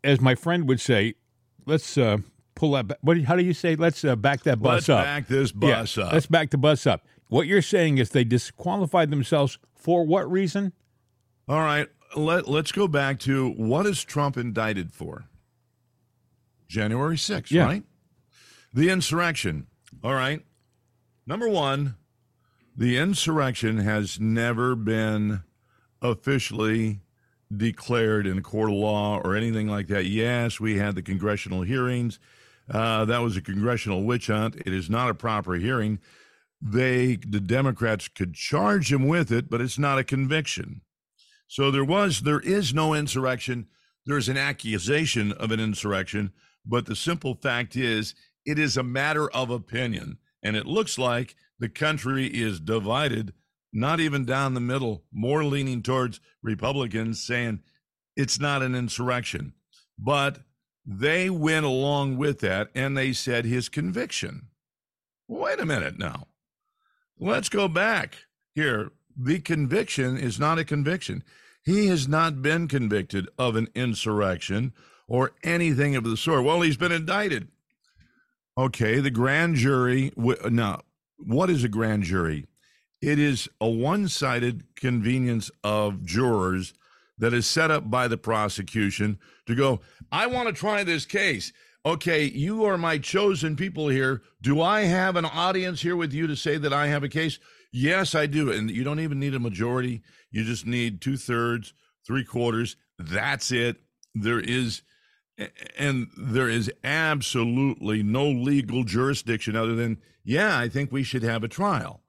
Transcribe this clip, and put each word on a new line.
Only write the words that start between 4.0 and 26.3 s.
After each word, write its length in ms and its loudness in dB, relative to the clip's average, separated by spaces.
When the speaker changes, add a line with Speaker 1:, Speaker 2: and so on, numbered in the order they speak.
Speaker 1:
uh, 120 4
back 280 2
that 180 2
bus 260 4
Speaker 2:
Let's 20 0
Speaker 1:
up. 160 6
Speaker 2:
back 220 -4
this 240 2
Speaker 1:
Yeah, 80 -12
Speaker 2:
bus 180 -6
up. 140 0
Speaker 1:
let's 120 4
back 240 2
the 80 0
bus 300 4
up. 180 2
What 180 2
you're 160 4
saying 380 4
is 100 4
they 140 4
disqualified 880 2
themselves 480 0
for 300 2
what 260 2
reason? 420 0
Speaker 2:
All 120 0
right, 280 0
let, 320 0
let's 240 0
go 160 2
back 320 0
to 320 2
what 340 0
is 180 0
Trump 340 -2
indicted 540 -2
for? 340 -12
January 500 0
sixth, 340 -4
Speaker 1:
Yeah. 140 6
Speaker 2:
right? 180 0
The 160 4
insurrection. 760 0
All 120 0
right. 260 0
Number 220 -2
one, 460 0
the 200 2
insurrection 840 2
has 400 0
never 560 2
been 680 0
officially 1000 0